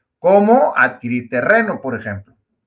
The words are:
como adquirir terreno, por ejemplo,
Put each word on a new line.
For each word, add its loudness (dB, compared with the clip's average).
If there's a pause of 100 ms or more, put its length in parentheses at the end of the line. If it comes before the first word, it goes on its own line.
(180)
como 2
adquirir -2
terreno, 0
por -8
ejemplo, -12 (320)